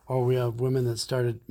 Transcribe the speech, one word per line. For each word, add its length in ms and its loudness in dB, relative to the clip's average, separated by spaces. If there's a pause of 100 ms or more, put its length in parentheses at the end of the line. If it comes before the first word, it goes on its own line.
Or 180 0
we 120 4
have 240 0
women 260 2
that 140 -2
started 400 -2 (120)